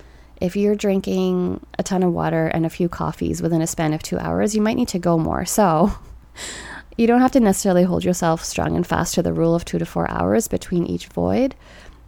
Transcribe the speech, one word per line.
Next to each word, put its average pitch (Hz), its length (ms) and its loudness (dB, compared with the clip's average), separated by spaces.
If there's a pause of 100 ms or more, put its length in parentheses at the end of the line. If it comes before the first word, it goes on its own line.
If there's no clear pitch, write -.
(420)
if 180 140 -2
you're 208 180 2
drinking 190 880 0 (140)
a 180 40 -2
ton 185 200 0
of 180 100 4
water 160 360 0
and 160 180 0
a 160 40 -4
few 170 200 -2
coffees 165 500 -4
within 165 220 0
a 165 40 0
span 156 280 -2
of 160 80 -6
two - 160 -4
hours, 196 360 0
you 214 60 2
might 220 160 0
need 247 120 -2
to 190 100 -6
go 175 180 2
more. 80 300 -2
So 180 460 4 (540)
<laughs> - 520 -16
you 226 80 4
don't 240 140 6
have - 120 6
to 269 80 6
necessarily 196 440 4
hold 175 200 0
yourself 175 400 0
strong 165 320 -2
and 175 100 0
fast 170 280 -2
to 175 80 2
the 170 100 0
rule 165 220 2
of 170 100 -2
two 175 140 -6
to 165 80 -4
four - 240 -4
hours - 380 0
between 175 360 -2
each 175 220 -6
void, 202 480 0 (540)